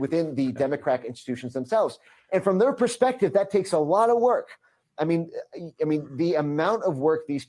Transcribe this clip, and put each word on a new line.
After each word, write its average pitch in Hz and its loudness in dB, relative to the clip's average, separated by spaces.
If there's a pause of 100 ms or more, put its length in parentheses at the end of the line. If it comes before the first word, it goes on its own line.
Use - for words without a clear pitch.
within 160 -2
the 131 0
democratic 135 -2
institutions 123 -10
themselves. 139 -2 (340)
And 185 2
from 190 4
their 262 4
perspective, 254 0
that 196 2
takes 190 0
a 165 4 (160)
lot 226 4
of 233 4 (140)
work. - -2 (540)
I - 0
mean, 165 0 (520)
I - 0
mean, 151 0 (220)
the 170 2 (100)
amount 165 0
of 160 -2
work 156 0
these 139 -6